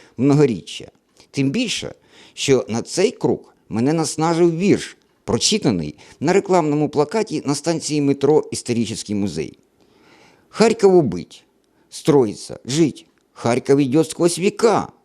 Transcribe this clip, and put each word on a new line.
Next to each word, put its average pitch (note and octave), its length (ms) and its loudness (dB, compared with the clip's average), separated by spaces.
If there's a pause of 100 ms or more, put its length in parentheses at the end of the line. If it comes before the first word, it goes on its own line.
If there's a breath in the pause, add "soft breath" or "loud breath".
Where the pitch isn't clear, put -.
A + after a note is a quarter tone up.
(160 soft breath)
многоріччя. C#3 720 0 (420 soft breath)
Тим C#3 200 -2
більше, A3 440 -6 (400 soft breath)
що C3 340 0
на A2+ 140 -4
цей G#3+ 280 -2
крок - 440 -4 (140)
мене A#2+ 240 0
наснажив E3 680 0
вірш, E3+ 380 0 (280)
прочитаний A2 680 -2 (260 loud breath)
на D#3 120 0
рекламному D#3+ 560 2
плакаті D3+ 580 -4
на C#3 80 -2
станції D3+ 460 -4
метро C#3 500 2
«Історичний G#2+ 680 -4
музей». D#2+ 400 -6 (880 soft breath)
«Харкову G3+ 540 4
бить, F2 420 -8 (460)
строїться, B2 720 0
жить. C#3+ 420 0 (260)
Харків B2 460 0
йде D3 260 2
сквозь E3 340 -2
віка. G3 500 0 (160)